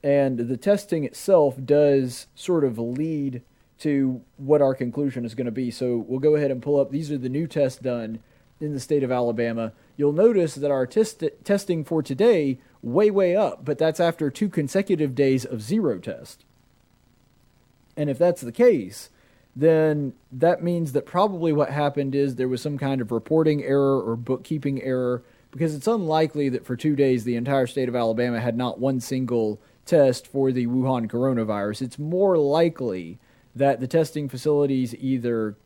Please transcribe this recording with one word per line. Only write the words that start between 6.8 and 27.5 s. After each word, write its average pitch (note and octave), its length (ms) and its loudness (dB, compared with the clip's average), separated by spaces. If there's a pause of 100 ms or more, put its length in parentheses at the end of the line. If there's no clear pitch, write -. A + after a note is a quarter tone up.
these D3 200 -4
are D3 60 -4
the B2+ 120 -6
new D3+ 180 -4
tests C#3 320 -2
done A#2 400 -6 (400)
in D3+ 140 -6
the C#3 60 -6
state C#3+ 240 0
of B2+ 80 -2
Alabama. A#2 600 0 (260)
You'll C#3+ 160 2
notice F#3 420 4
that C#3+ 160 -2
our C3 160 2
test-, A3 360 -2 (200)
testing F#3+ 400 -2
for D#3+ 180 -2
today, C#3+ 580 2 (220)
way, F#3+ 300 2
way F#3 240 2
up, E3+ 280 0
but D3 140 -4
that's D#3+ 220 0
after E3 300 0
two G#3 200 -2
consecutive D#3 640 -2
days C3+ 320 2
of A2+ 160 -8
zero C3 380 -2
test. D2 440 -14 (1500)
And D3 140 -2
if B2+ 80 -2
that's E3+ 240 2
the A#2+ 100 -10
case, C3+ 580 2 (460)
then D3+ 580 0 (180)
that D#3+ 320 0
means E3+ 280 -2
that C3+ 140 -2
probably F3+ 460 0
what D3 200 0
happened C#3 420 -2
is C#3 220 0
there B2+ 120 -2
was B2+ 140 -4
some D3 160 -6
kind C3+ 240 -2
of A2 100 -6
reporting D3+ 520 2
error C3+ 360 2
or A2+ 160 -2
bookkeeping C3+ 680 -4
error, B2+ 400 -2 (280)
because D#3 220 -2
it's D3 140 -6
unlikely D#3 600 0
that B2+ 160 -6
for B2+ 100 -6
two D3+ 200 0
days C3 280 4
the A#2+ 120 -2
entire B2+ 320 0